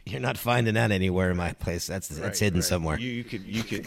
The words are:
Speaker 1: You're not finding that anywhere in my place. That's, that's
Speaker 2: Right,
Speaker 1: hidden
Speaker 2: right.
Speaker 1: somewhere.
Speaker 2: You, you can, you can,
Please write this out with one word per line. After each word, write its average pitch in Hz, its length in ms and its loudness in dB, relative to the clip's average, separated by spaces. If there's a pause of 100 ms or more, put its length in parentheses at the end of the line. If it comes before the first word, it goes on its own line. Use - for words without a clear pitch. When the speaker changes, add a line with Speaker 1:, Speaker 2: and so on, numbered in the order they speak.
Speaker 1:
You're 139 140 -6
not 127 180 -2
finding 120 360 2
that 113 180 4
anywhere 92 400 2
in 90 40 2
my 87 180 0
place. - 340 -4
That's, 90 180 -6
that's 76 140 -10
Speaker 2:
Right, 101 180 -2
Speaker 1:
hidden 92 220 4
Speaker 2:
right. - 40 2
Speaker 1:
somewhere. 80 360 2
Speaker 2:
You, 123 100 -4
you 120 140 -6
can, 110 200 -8
you 104 200 -2
can, - 220 -6